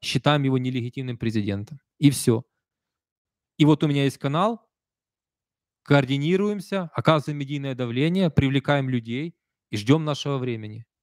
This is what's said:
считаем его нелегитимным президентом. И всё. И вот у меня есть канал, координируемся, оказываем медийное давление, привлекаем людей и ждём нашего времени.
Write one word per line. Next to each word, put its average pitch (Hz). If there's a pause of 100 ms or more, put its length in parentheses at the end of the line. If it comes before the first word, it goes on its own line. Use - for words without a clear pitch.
считаем 143
его 131
нелегитимным 127
президентом. 107 (180)
И 143
всё. 120 (1120)
И 151
вот 151
у 156
меня 143
есть 135
канал, 180 (1200)
координируемся, 170
оказываем 151
медийное 139
давление, 139
привлекаем 139
людей 127 (360)
и 107
ждём 139
нашего 143
времени. 113 (180)